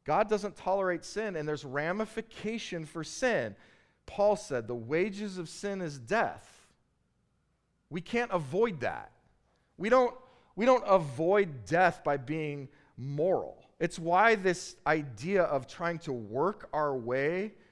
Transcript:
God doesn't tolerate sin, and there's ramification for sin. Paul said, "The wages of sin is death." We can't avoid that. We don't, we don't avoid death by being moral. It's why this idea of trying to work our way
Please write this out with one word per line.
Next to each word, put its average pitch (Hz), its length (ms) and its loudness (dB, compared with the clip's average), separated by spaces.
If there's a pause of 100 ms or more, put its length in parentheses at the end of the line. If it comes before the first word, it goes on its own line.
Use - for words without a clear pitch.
God 196 260 2
doesn't 202 260 -2
tolerate 185 480 0
sin, 202 320 -6
and 151 100 -4
there's 151 200 -4
ramification 190 1200 -6
for 156 180 -8
sin. 147 500 -2 (520)
Paul 202 300 2
said, 127 300 -4
"The 120 80 -4
wages 185 600 -2
of 170 140 -8
sin 196 320 -6
is 147 160 -6
death." 123 580 -2 (1300)
We 165 100 -8
can't 240 300 -2
avoid 180 500 0
that. 76 300 -4 (640)
We 196 120 -4
don't, 247 260 6 (400)
we 202 100 0
don't 247 220 6
avoid 160 800 4
death 170 380 4
by 143 140 2
being 143 500 -6 (280)
moral. 143 720 -2 (140)
It's 165 180 -2
why 185 380 6
this 185 400 -2 (100)
idea 151 560 0
of 143 240 0
trying 170 340 -6
to 151 120 -8
work 127 600 -4
our 147 240 0
way 143 580 -2 (180)